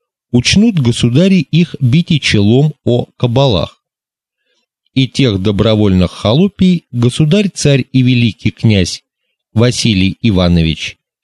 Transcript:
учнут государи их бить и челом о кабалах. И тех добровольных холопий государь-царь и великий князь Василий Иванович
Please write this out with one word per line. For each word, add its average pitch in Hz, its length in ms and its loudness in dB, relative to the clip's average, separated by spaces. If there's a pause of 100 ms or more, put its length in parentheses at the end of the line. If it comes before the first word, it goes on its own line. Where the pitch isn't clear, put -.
(320)
учнут 196 480 0
государи 131 600 0
их - 400 -2
бить 139 320 0
и 151 80 0
челом 117 540 0 (120)
о 120 200 0 (120)
кабалах. 123 640 -2 (1120)
И 131 140 0
тех 110 340 -2
добровольных 104 720 0
холопий 180 800 0
государь-царь 143 1000 0
и 131 100 2
великий 120 500 0
князь 101 520 -2 (500)
Василий 110 680 0
Иванович 87 760 0 (260)